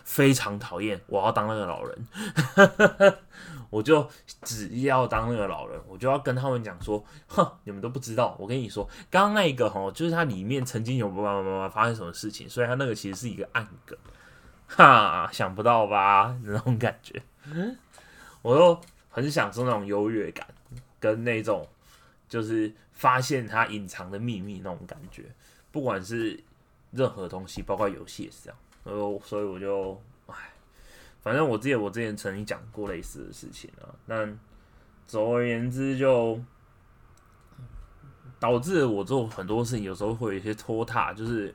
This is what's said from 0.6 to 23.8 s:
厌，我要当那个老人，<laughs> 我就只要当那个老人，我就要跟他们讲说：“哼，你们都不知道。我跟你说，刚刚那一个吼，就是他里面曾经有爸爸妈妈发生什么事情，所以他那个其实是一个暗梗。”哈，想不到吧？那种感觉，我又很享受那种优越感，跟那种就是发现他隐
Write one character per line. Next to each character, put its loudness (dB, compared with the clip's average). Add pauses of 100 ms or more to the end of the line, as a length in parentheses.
厌， -2
我 2
要 4
当 0
那 -2
个 -4
老 -6
人， -10 (840)
<laughs> 6 (520)
我 -2
就 6 (360)
只 -8
要 2
当 -2
那 -2
个 -2
老 -6
人， -12
我 -16
就 -2
要 2
跟 -2
他 -2
们 -2
讲 -12
说 -4 (240)
：“哼， 0
你 -12
们 -12
都 -6
不 -8
知 -8
道。 2
我 -10
跟 -4
你 -4
说， -6 (220)
刚 6
刚 0
那 4
一 2
个 2
吼， -4
就 -4
是 0
他 2
里 -4
面 -2
曾 -4
经 -2
有 0
爸 -4
爸 0
妈 -2
妈 -4
发 2
生 2
什 -8
么 -10
事 -8
情， -12
所 -2
以 2
他 -2
那 -2
个 -2
其 -6
实 -10
是 -8
一 -8
个 -8
暗 -2 (180)
梗。” -18 (680)
哈， 8
想 -2
不 -4
到 6
吧？ 6
那 -2
种 2
感 0
觉， -14 (1200)
我 4
又 8 (280)
很 -2
享 0
受 -4
那 0
种 -2
优 0
越 -4
感， -12 (500)
跟 0
那 0
种 -2 (640)
就 -2
是 -2 (200)
发 2
现 -2
他 0
隐 -8